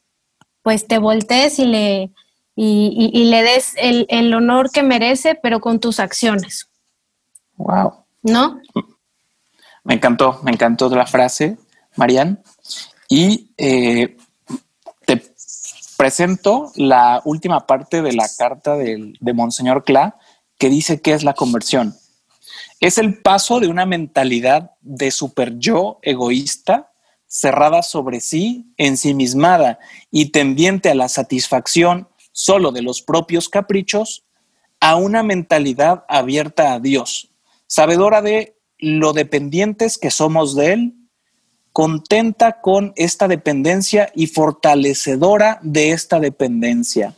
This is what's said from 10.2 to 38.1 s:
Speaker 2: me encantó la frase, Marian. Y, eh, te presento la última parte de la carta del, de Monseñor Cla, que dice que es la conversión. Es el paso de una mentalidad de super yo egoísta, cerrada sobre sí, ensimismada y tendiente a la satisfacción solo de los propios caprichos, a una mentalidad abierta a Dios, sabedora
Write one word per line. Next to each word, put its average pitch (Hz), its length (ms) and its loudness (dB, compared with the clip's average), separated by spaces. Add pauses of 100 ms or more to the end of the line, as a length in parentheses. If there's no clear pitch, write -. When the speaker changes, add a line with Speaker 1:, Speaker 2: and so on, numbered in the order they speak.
Speaker 2:
me 131 80 -2
encantó 117 380 0
la 123 160 2
frase, 151 520 0 (380)
Marian. 131 460 0 (680)
Y, 180 480 2
eh, 123 600 0 (880)
te - 180 0 (760)
presento 185 800 -2
la 123 500 2
última 160 400 -4
parte 165 360 -2
de 143 120 -2
la 110 240 -2
carta 131 400 -4
del, 110 420 -8
de 123 140 -4
Monseñor 127 500 -2
Cla, 147 340 2 (400)
que 131 120 2
dice 151 320 0
que 156 120 2
es 151 100 -2
la 143 100 2
conversión. 120 600 -2 (840)
Es 180 200 0
el 214 220 0
paso 202 380 2
de 208 80 2
una 175 180 -2
mentalidad 143 840 0 (100)
de 135 300 -4
super 127 460 -6
yo 190 460 -2
egoísta, 139 880 -2 (340)
cerrada 147 560 2
sobre 131 400 -6
sí, 226 560 -6
ensimismada 139 1040 0 (320)
y 151 160 0
tendiente 156 640 0
a 143 60 2
la 127 140 -2
satisfacción 147 1000 -2 (240)
solo 190 400 0
de 123 120 -8
los 123 180 -6
propios 165 480 -2
caprichos, 202 760 -4 (560)
a 160 160 4
una 202 280 0
mentalidad 165 840 0
abierta 143 640 0
a 120 60 -6
Dios, 131 520 -4 (340)
sabedora 185 560 2